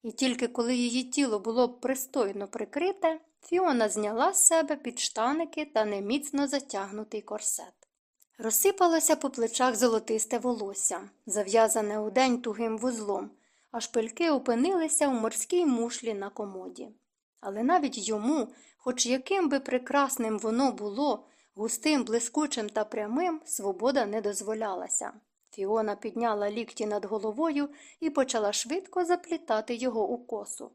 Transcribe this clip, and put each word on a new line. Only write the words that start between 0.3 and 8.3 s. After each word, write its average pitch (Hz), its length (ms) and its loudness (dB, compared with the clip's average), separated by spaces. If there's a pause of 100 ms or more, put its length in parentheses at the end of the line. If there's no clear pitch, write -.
коли 247 260 0
її 240 300 2
тіло 247 340 2
було 226 300 2
пристойно 240 800 -2
прикрите, 320 720 -2 (240)
Фіона 302 440 2
зняла 214 440 0
з - 140 4
себе 311 300 4
підштаники 285 880 -2
та 226 200 0
неміцно 233 640 -2
затягнутий 214 760 -6
корсет. - 520 -6 (640)